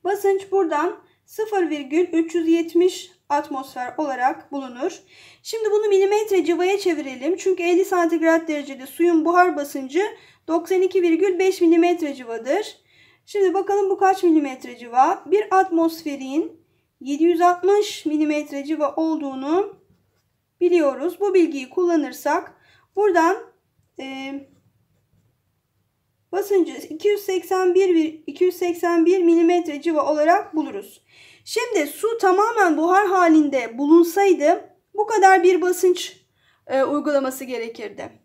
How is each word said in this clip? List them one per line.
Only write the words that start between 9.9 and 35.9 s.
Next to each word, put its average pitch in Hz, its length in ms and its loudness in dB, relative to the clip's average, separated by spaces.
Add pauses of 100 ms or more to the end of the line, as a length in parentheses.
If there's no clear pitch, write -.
doksan 339 340 0
iki 381 200 0
virgül 349 360 2
beş 370 220 0
milimetre 339 540 2
civadır. 247 640 -6 (480)
Şimdi 381 280 0
bakalım 392 360 0
bu 392 80 0
kaç 381 240 2
milimetre 269 560 0
civa? 247 480 0
Bir 381 320 2
atmosferin 330 1040 -2 (400)
yedi 285 240 -2
yüz 339 160 2
altmış 359 680 2
milimetre 294 580 -2
civa 294 320 -4
olduğunu 311 800 -4 (840)
biliyoruz. 339 600 0
Bu 392 140 0
bilgiyi 277 360 2
kullanırsak 320 840 -2 (420)
buradan, 359 400 2 (640)
e, 269 320 -10 (2000)
basıncı 392 400 0
iki - 360 -6
yüz 403 120 0
seksen 370 540 -2
bir, 330 520 2
iki 285 180 -2
yüz 359 120 0
seksen 339 500 0
bir 370 160 4
milimetre 339 600 2
civa 311 300 0
olarak 311 440 2
buluruz. 269 480 -10 (400)
Şimdi 440 420 -4
su 453 320 -6
tamamen 392 580 2
buhar 359 300 2
halinde 294 720 2
bulunsaydı 330 920 2 (240)
bu 415 120 -2
kadar 381 360 4
bir 359 200 4
basınç, 359 580 -2 (460)